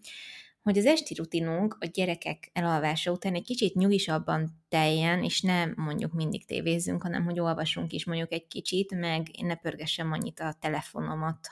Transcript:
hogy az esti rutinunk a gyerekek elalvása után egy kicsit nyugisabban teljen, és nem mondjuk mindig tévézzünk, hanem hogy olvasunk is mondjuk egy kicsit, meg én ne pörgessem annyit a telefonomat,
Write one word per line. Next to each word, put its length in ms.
hogy 160
az 80
esti 300
rutinunk 640
a 60
gyerekek 680
elalvása 580
után 220
egy 100
kicsit 300
nyugisabban 960
teljen, 540
és 180
nem 340
mondjuk 380
mindig 320
tévézzünk, 580
hanem 200
hogy 160
olvasunk 540
is 120
mondjuk 260
egy 160
kicsit, 480
meg 440
én 60
ne 100
pörgessem 560
annyit 280
a 200
telefonomat, 920